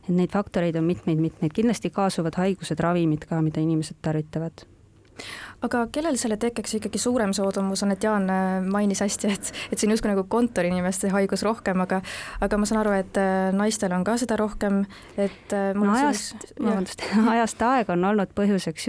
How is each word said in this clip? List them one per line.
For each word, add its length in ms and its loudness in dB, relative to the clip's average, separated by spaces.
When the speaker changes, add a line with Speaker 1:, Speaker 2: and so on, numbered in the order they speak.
Speaker 1:
Et 100 0
neid 180 2
faktoreid 440 0
on 80 0
mitmeid-mitmeid. 680 0
Kindlasti 380 0
kaasuvad 460 -2
haigused, 440 -2
ravimid 480 2
ka, 140 0
mida 180 0
inimesed 440 0
tarvitavad. 640 -4
Speaker 2:
Aga 140 0
kellel 240 0
selle 240 0
tekkeks 400 -2
ikkagi 240 -4
suurem 320 2
soodumus 480 0
on, 80 2
et 160 0
Jaan, 240 2
äh, 320 2
mainis 400 0
hästi, 320 0
et, 140 -6
et 80 -2
see 80 2
on 80 4
justkui 160 0
nagu 180 2
kontoriinimeste 800 0
haigus 320 0
rohkem, 400 0
aga, 160 0
aga 160 0
ma 80 0
saan 140 2
aru, 160 2
et, 180 -4
äh, 320 2
naistel 460 0
on 100 0
ka 160 2
seda 160 0
rohkem, 460 0
et, 340 -2
äh, 240 0
mul 140 2
Speaker 1:
No 80 4
Speaker 2:
on 80 2
Speaker 1:
ajast, 320 -2
Speaker 2:
sellis-, 180 -16
jah. 140 -2
Speaker 1:
vabandust, 340 -2
<laughs> 180 6
ajast 320 2
aega 320 2
on 140 2
olnud 260 0
põhjuseks 500 0